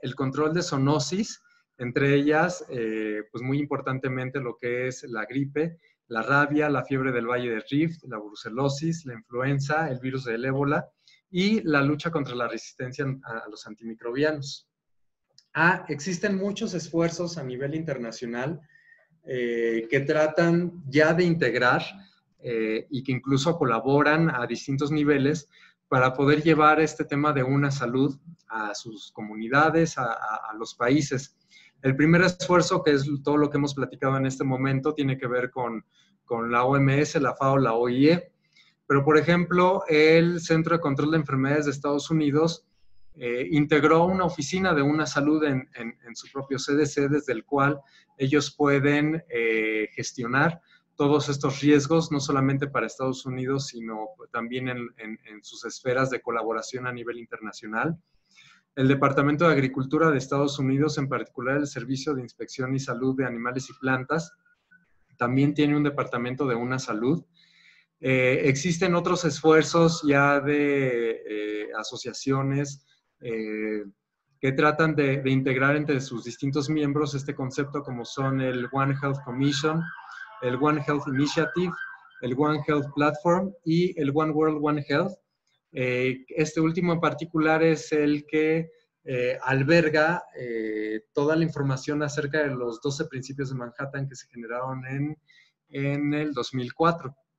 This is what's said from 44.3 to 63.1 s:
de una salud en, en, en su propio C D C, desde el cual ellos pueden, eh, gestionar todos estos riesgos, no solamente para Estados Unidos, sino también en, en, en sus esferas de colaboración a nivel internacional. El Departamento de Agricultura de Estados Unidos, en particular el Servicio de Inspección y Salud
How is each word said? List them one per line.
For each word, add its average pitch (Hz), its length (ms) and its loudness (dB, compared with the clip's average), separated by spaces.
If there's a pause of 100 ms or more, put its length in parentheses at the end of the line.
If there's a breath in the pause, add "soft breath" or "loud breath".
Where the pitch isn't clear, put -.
de 143 80 2
una 151 240 2
salud 147 380 0
en, 135 300 -2
en, 117 240 -12 (100)
en 113 80 -16
su - 160 -16
propio 135 280 -6
C 143 160 -2
D 151 100 4
C, 143 240 0
desde 143 240 0
el 110 100 -6
cual 143 360 2 (360 soft breath)
ellos 139 400 0
pueden, 147 720 2
eh, 110 640 0
gestionar 135 680 -2 (340 soft breath)
todos 143 340 2
estos 139 320 -2
riesgos, 147 500 4
no 143 80 0
solamente 135 480 0
para 117 180 -2
Estados 131 400 -6
Unidos, 131 420 -4
sino 110 420 -10 (240)
también 120 340 -6
en, 123 300 -6
en, 110 280 -12
en 107 180 -20
sus - 200 -18
esferas 131 460 -2
de 123 120 -4
colaboración 113 680 -4
a 123 40 -4
nivel 120 280 -10
internacional. 113 800 -6 (800 soft breath)
El 131 120 2
Departamento 139 600 4
de 160 60 8
Agricultura 139 580 2
de 139 60 2
Estados 139 420 0
Unidos, 139 380 2
en 139 100 0
particular 131 500 -4
el 147 100 -2
Servicio 131 460 -4
de 131 80 -4
Inspección 127 540 -6
y 135 40 -2
Salud 131 360 -2